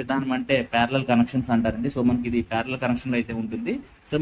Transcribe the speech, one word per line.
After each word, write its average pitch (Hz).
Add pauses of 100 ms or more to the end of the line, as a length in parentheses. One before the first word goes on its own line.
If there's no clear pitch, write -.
విధానం 131
అంటే 127 (160)
ప్యారలల్ 123
కనెక్షన్స్ 120
అంటారండి. 113
So 139
మనకి 120
ఇది 117
ప్యారలల్ 123
కనెక్షన్ 123
లో 123
అయితే 113 (100)
ఉంటుంది. 113 (380)
So 151